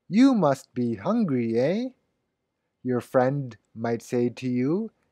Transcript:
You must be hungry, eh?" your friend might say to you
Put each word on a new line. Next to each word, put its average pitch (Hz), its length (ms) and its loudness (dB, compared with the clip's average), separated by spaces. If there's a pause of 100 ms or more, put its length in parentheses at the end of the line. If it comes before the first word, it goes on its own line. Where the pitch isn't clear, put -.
You 247 280 6
must 151 400 2
be 117 260 -2
hungry, 131 560 0
eh?" 190 320 0 (920)
your 123 180 -2
friend 127 560 0 (160)
might 117 300 -4
say 123 260 -2
to 127 180 -8
you 143 440 -2 (200)